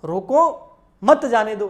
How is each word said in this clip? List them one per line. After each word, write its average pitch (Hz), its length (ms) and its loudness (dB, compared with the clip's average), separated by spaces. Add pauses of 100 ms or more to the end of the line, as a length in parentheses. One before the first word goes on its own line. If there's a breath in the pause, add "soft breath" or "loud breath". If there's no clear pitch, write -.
रोको, 262 680 -2 (320)
मत 294 220 4
जाने 220 300 -2
दो 202 140 -8